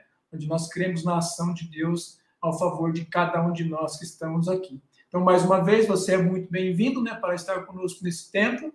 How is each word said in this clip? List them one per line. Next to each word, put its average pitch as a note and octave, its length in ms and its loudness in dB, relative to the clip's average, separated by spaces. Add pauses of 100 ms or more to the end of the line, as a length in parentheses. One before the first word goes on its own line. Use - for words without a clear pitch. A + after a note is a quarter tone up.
(320)
Onde D3+ 160 -8
nós E3 200 -2
cremos F3 360 -2
na F3 140 0
ação E3+ 380 -2
de E3+ 120 -10
Deus E3 520 -4 (200)
ao D#3+ 200 -2
favor E3 340 0
de E3+ 100 -4
cada E3+ 380 0
um E3+ 100 2
de E3+ 120 -4
nós D#3 340 -4
que - 60 -14
estamos E3 440 -4
aqui. F#3 320 -4 (280)
Então, F3+ 160 0
mais F3+ 220 6
uma F#3 180 4
vez, G#3+ 240 6
você F#3+ 280 2
é - 20 6
muito F3+ 320 2
bem-vindo, F#3 500 0
né, A3+ 140 -2
para F3+ 220 -2
estar F#3 320 -6
conosco F#3 360 -8
nesse F3 280 -6
tempo, A#3+ 440 0